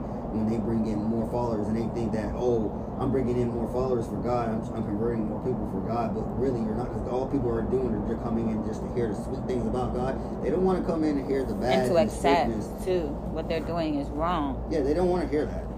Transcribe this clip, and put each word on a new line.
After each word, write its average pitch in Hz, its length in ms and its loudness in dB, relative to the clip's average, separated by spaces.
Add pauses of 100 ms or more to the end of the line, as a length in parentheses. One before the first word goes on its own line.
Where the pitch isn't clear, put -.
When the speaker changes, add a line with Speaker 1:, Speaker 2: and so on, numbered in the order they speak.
(320)
Speaker 1:
when 107 160 2
they 113 80 2
bring 110 300 0
in 104 180 0
more 113 260 0
followers 113 380 0
and 110 80 0
they 113 180 0
think 113 180 0
that, 107 220 -2
"Oh, 117 380 2 (260)
I'm 127 120 0
bringing 123 260 2
in 120 140 2
more 113 180 -2
followers 123 380 0
for 101 100 -4
God, 120 320 0
I'm, 110 140 0 (120)
I'm 113 100 -2
converting 110 440 0
more 110 120 -4
people 117 320 -2
for 95 140 -2
God," 113 280 0
but 110 80 -2 (160)
really 123 220 2
you're 107 140 0
not, 120 180 -2
'cause 104 160 -4
all 127 180 0
people 120 240 0
are 113 120 0
doing 110 320 2
is 104 140 -2
they're 113 100 0
coming 113 320 0
in 107 140 -2
just 107 180 -4
to - 120 -6
hear 120 140 0
the 101 60 -2
sweet 95 320 -6
things 123 200 0
about 120 280 0
God. - 220 -2 (260)
They - 80 0
don't 180 140 4
wanna 180 180 4
come 160 220 0
in 143 140 2
and 127 80 -2
hear 135 180 2
the 113 100 -2
bad 127 180 2
Speaker 2:
And 131 200 4
to 175 40 4
Speaker 1:
and 107 120 6
the - 40 -4
Speaker 2:
accept, 170 380 4
Speaker 1:
strictness. 104 340 -4
Speaker 2:
too, 175 240 0 (240)
what 160 160 -4
they're 165 120 0
doing 156 360 -2
is 143 140 -2
wrong. 147 460 0 (140)
Speaker 1:
Yeah, 156 100 2
they 139 140 2
don't 180 160 4
wanna 175 160 0
hear 135 200 0
that. - 180 -4 (140)